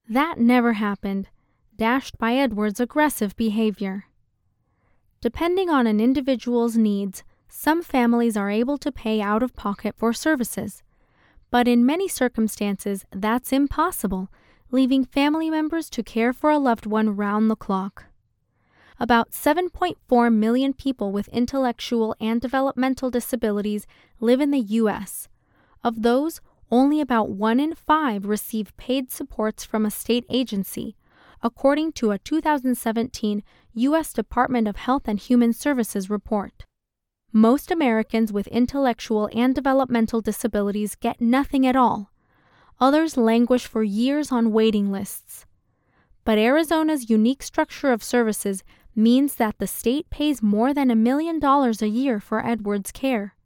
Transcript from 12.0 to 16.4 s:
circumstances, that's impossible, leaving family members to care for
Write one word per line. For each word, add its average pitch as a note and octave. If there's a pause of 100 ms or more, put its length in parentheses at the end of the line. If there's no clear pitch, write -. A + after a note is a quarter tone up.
circumstances, G#3
that's G#3+
impossible, C4+ (420)
leaving C4
family D4+
members D#4
to -
care A#3
for D4+